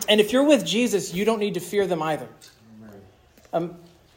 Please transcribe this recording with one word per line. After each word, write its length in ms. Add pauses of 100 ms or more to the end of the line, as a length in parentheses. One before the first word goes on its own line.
And 100
if 140
you're 120
with 200
Jesus, 480
you 120
don't 140
need 160
to 60
fear 260
them 160
either. 240 (1300)
Um, 240 (400)